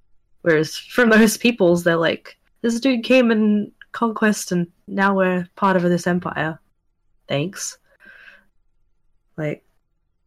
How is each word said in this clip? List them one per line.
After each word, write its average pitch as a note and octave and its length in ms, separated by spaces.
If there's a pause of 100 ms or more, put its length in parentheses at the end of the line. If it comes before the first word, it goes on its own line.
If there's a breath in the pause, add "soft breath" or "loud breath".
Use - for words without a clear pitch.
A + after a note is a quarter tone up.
(420)
Whereas D#3 340
for - 300
most A3 340
peoples, F3 440
they're E3 120
like, - 400 (260)
"This A#3 180
dude A#3+ 240
came B3 260
in G#3+ 400 (220)
conquest, A3 600
and F3 140 (200)
now G3 280
we're F#3 420
part F#3+ 200
of F3 60
this F3 240
empire. E3 520 (720)
Thanks." D3 500 (1600 soft breath)
Like, D3+ 280 (640)